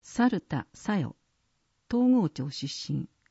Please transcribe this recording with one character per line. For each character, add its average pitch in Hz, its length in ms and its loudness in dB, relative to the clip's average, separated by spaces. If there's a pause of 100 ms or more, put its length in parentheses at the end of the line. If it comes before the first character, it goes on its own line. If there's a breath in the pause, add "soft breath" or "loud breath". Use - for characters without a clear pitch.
猿 233 400 0
田 - 320 -6
小 - 240 -4
夜。 135 180 -4 (720)
東 247 220 2
郷 226 180 4
町 - 220 -6
出 - 420 -8
身。 139 160 -4 (220)